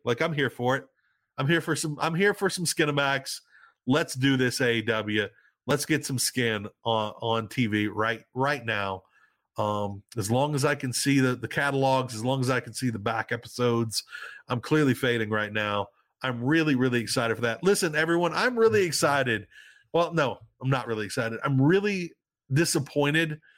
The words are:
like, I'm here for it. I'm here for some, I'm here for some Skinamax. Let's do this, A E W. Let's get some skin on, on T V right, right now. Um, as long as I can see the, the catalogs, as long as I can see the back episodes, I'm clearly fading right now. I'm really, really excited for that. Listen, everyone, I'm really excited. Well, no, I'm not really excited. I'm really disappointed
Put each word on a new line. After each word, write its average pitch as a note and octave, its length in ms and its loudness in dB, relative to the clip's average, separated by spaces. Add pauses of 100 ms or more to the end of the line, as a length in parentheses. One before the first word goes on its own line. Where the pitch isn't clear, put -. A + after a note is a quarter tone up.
like, A#2+ 180 0
I'm E3 120 0
here C#3 160 0
for B2+ 280 0
it. C3 80 -8 (520)
I'm C#3 100 0
here E3 140 4
for D#3+ 140 -2
some, D3+ 260 -4
I'm D#3+ 140 0
here G3+ 180 4
for G3 160 0
some F3 160 -6
Skinamax. C#3+ 760 0 (440)
Let's D3+ 300 0
do C3+ 220 4
this, B2+ 240 0
A A#2+ 160 2
E A2+ 40 -2
W. G#2+ 460 -2 (400)
Let's D3 180 0
get D3+ 200 -2
some C3+ 120 -4
skin A2 480 -2 (200)
on, A2 360 0
on A2+ 280 -2
T B2 180 0
V G#2 200 0
right, G#2+ 360 -2 (100)
right C3+ 320 -2
now. G2 380 -4 (540)
Um, G#2 460 -2 (120)
as G#2+ 160 -2
long C#3+ 240 2
as C3+ 80 -2
I D3 120 2
can C3 180 -6
see C#3 260 2
the, B2+ 160 2
the A2+ 120 -8
catalogs, C3+ 680 0
as A2 80 -8
long C3 180 0
as B2+ 80 -2
I B2+ 100 0
can A#2 140 -10
see B2+ 160 -4
the G#2+ 100 -4
back A2+ 320 -4
episodes, A#2 720 -2 (440)
I'm B2 140 -4
clearly D3+ 320 4
fading A#2 360 0
right G#2+ 220 -2
now. G#2 360 -2 (340)
I'm A#2+ 220 -4
really, D#3 320 2
really B2 260 2
excited A2+ 340 0
for A2+ 60 -8
that. A#2 220 -2
Listen, F3+ 320 2
everyone, E3 380 2
I'm A#3 240 0
really A3 280 4
excited. C#3 600 0 (460)
Well, E3 200 2
no, C3+ 240 0 (240)
I'm C3 80 -2
not B2 180 0
really G#2+ 180 -2
excited. A2+ 380 -4
I'm C3+ 160 2
really F#3 540 2 (400)
disappointed D3+ 880 0 (160)